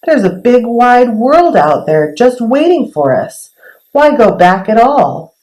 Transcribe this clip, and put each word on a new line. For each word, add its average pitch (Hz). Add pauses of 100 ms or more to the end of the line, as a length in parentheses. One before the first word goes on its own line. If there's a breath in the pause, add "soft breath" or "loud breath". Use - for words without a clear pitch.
there's 294
a 190
big 240
wide 247
world 294
out 151
there 156
just 247
waiting 277
for 139
us. - (400 soft breath)
Why 294
go 208
back 185
at 220
all? 240